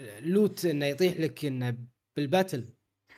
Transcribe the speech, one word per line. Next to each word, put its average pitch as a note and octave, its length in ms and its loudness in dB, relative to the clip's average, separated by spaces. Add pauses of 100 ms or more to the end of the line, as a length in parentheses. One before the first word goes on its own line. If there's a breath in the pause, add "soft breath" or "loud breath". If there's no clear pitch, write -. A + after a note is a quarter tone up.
(200)
لوت، F#3+ 460 2
إنه D3 200 2
يطيح E3+ 340 2
لك، D#3 260 -2
إنه B2+ 320 -2 (380)
بالباتل. D3+ 500 0 (520 soft breath)